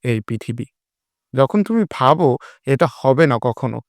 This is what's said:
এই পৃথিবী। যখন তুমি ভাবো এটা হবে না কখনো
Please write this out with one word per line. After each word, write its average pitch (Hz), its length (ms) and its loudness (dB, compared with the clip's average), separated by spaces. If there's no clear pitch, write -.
এই 117 180 -2
পৃথিবী। 117 460 -8
যখন 135 300 2
তুমি 226 280 -2
ভাবো 143 360 2
এটা 139 260 2
হবে 135 340 2
না 127 140 0
কখনো 117 480 -4